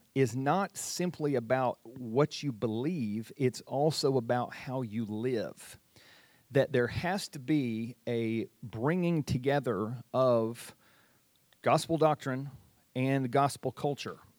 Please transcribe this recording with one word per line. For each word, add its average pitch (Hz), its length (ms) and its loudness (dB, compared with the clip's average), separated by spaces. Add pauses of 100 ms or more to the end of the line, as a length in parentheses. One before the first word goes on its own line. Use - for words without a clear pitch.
(140)
is 127 220 2
not 151 400 0
simply 151 600 -2
about 123 480 0
what 127 600 0
you 143 80 0
believe, 113 840 -2
it's 127 240 0
also 139 560 0
about 123 360 0
how 131 280 -6
you 113 240 -4
live. 107 720 -4 (760)
That 127 220 2
there 120 140 4
has 180 420 -4
to 147 100 -12
be 123 560 -2 (120)
a 113 400 0 (140)
bringing 151 640 0
together 127 800 0 (100)
of 120 600 2 (880)
gospel 156 360 4
doctrine 143 520 2 (460)
and 131 360 2
gospel 139 400 2
culture, 131 460 -4 (220)